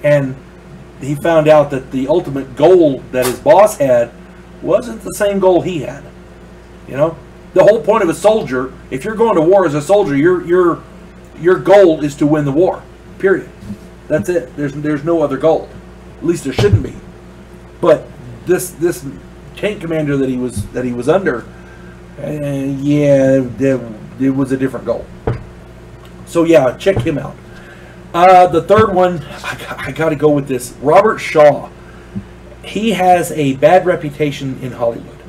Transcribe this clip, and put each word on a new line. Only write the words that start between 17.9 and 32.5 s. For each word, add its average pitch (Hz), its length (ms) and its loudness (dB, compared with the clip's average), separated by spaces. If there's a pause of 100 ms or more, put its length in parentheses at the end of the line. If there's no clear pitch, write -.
this, 180 240 -2
this 165 340 -6 (520)
tank 196 240 -6
commander 156 360 -4
that 131 120 -2
he 127 80 -4
was, 117 320 -6
that 127 160 -8
he 123 80 -4
was 120 160 -6
under, 156 360 -2 (800)
uh, 147 80 -10
yeah, 139 1120 0
there, 127 400 -2 (400)
it 135 100 0
was 135 220 -4
a 131 40 -2
different 131 300 -6
goal. - 180 -6 (1200)
So 165 180 0
yeah, 156 340 2
check 196 200 0
him 151 200 -4
out. - 180 -12 (760)
Uh, 180 320 8
the 160 160 0
third 208 320 2
one, 180 280 2
I, - 520 -14 (140)
I 135 40 -10
gotta 156 240 -2
go 151 140 2
with 139 180 -2
this. 127 320 -6
Robert 175 380 2
Shaw. - 500 2 (960)